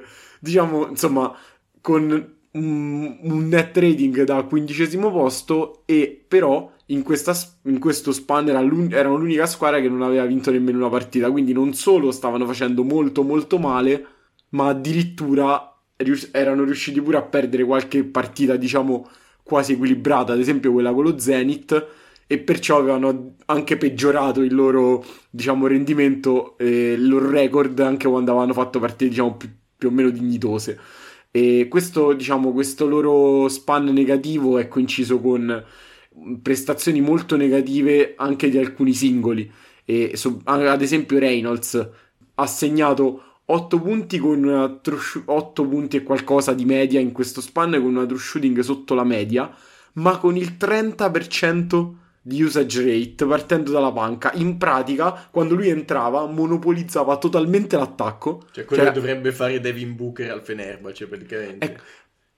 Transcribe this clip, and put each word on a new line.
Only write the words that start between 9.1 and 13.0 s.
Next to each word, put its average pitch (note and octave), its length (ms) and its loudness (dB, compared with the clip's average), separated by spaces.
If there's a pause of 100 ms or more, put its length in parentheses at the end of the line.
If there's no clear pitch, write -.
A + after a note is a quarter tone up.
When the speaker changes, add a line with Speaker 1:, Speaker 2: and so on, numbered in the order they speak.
Speaker 1:
l'unica D#3+ 300 0
squadra D3 320 0
che B2+ 100 0
non B2+ 140 -2
aveva B2+ 220 2
vinto C3 260 0
nemmeno B2+ 260 2
una B2 120 0
partita, A#2+ 420 0
quindi C3+ 220 0
non C3+ 200 0
solo D3+ 380 4
stavano B2 340 -2
facendo B2 380 -2
molto, C#3+ 400 0